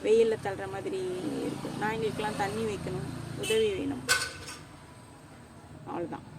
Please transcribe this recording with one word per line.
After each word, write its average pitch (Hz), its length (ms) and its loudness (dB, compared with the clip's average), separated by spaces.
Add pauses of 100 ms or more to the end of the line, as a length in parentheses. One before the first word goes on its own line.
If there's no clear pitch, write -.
வெயில்ல 220 400 8
தள்ளுற 196 280 -2
மாதிரி 196 260 -2 (420)
இருக்கும். - 400 -2
நாய்களுக்கெல்லாம் 214 560 0
தண்ணி 208 380 0
வைக்கணும், - 680 -4
உதவி 220 320 6
வேணும். 185 280 0 (1900)
அவ்வளவுதான். - 520 -6